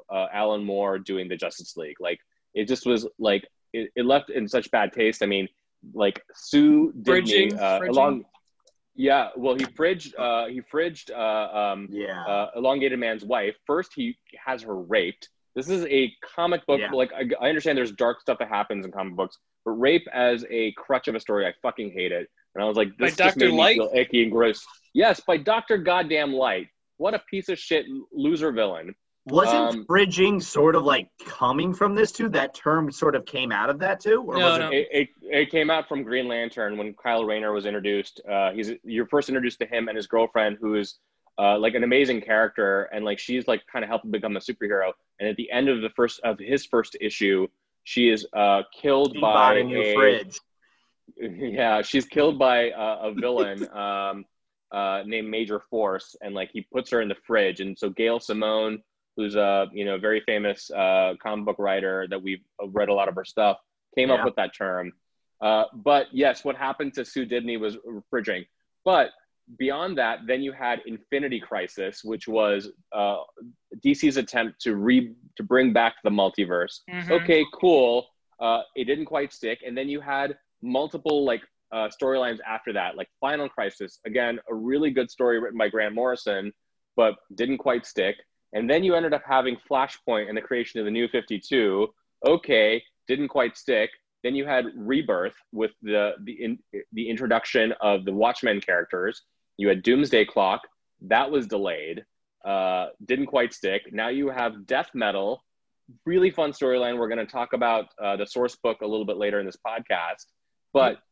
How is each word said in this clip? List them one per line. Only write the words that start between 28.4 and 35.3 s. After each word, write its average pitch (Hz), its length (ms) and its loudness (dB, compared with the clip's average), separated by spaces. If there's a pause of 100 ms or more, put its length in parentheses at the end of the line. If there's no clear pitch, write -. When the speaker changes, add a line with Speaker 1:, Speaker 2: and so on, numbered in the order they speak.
Speaker 1:
villain. 92 440 -2 (300)
Speaker 3:
Wasn't 131 300 4
Speaker 1:
Um, 117 300 0
Speaker 3:
fridging 190 560 2
sort 156 340 4
of, 160 80 2
like, 139 260 0 (160)
coming 143 480 0
from 196 200 0
this 220 180 2
too? 226 180 -4
That - 260 -2
term 151 360 0
sort 143 240 0
of 127 100 -4
came 127 260 -6
out 107 180 0
of 143 100 -2
that 190 200 -2
too? 220 260 2
Or 147 120 -4
Speaker 2:
No, 175 120 4
Speaker 3:
was 165 100 2
Speaker 2:
no. 160 120 -2
Speaker 3:
it 147 180 2
Speaker 1:
It, - 20 -
it, 143 180 2 (120)
it 147 300 0